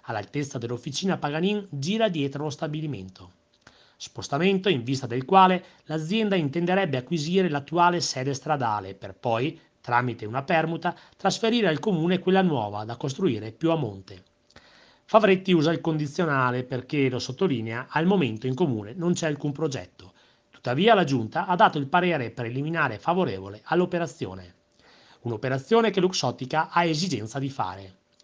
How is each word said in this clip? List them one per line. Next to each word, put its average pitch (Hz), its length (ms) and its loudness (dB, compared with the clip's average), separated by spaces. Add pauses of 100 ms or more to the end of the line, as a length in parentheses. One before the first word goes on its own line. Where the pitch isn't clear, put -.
all'altezza 135 560 -8
dell'officina 127 600 -4
Paganin, 185 520 -2
gira 202 400 0
dietro 139 340 -4
lo 156 60 -4
stabilimento. 139 840 -8 (640)
Spostamento 185 720 0
in 135 160 2
vista 131 240 -2
del 127 160 -4
quale 185 400 6 (220)
l'azienda 190 500 0
intenderebbe 170 640 0
acquisire 175 500 0
l'attuale 170 540 2
sede 135 320 -4
stradale 110 600 -2
per 95 200 -16
poi, 127 420 -2 (220)
tramite 120 460 0
una 123 180 -6
permuta, 165 500 0 (220)
trasferire 220 540 0
al 151 100 0
comune 175 400 2
quella 190 220 4
nuova 107 420 0
da 117 140 -10
costruire 131 560 -2
più 165 180 0
a 165 40 2
monte." 98 480 -8 (840)
Favretti 190 440 4
usa 165 200 6
il 165 100 -2
condizionale 147 840 0
perché, 131 460 0
lo 127 100 -2
sottolinea, 127 720 -4
al 160 180 0
momento 131 400 2
in 131 80 -2
comune 113 400 -2
non 175 180 0
c'è 165 140 -2
alcun 147 240 -4
progetto. 127 600 -8 (360)
Tuttavia 180 460 2
la 185 80 6
Giunta 139 420 0
ha 180 100 0
dato 185 220 4
il 143 80 -2
parere 165 460 0
preliminare 135 680 -4
favorevole 104 680 -2
all'operazione. 160 880 -2 (680)
Un'operazione 135 680 0
che 190 80 -2
Luxottica 156 720 -2
ha 175 140 2
esigenza 151 520 -2
di 135 140 -4
fare. 95 460 -8 (260)